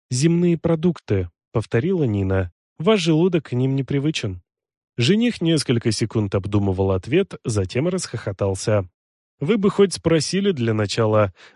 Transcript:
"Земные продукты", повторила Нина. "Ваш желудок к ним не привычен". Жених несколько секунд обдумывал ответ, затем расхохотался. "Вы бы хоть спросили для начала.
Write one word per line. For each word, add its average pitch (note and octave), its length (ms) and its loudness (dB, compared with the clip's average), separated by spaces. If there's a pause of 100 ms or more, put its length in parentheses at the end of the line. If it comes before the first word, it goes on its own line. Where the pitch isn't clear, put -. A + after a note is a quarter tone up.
"Земные E3+ 480 2
продукты", D#3 720 0 (220)
повторила D3 520 0
Нина. F#2+ 480 0 (260)
"Ваш G3 240 2
желудок E3 480 2
к - 40 -6
ним C3 220 0
не C3+ 80 -2
привычен". C3+ 580 -4 (560)
Жених G#3+ 440 2
несколько C#3 500 0
секунд G#2+ 440 -2
обдумывал G2 560 0
ответ, C3 520 -2
затем A2+ 440 -2
расхохотался. G#2 1000 -4 (520)
"Вы F3+ 180 0
бы G3 120 2
хоть G3+ 240 2
спросили E3+ 580 0
для A#2 220 -2
начала. G#2+ 600 0 (220)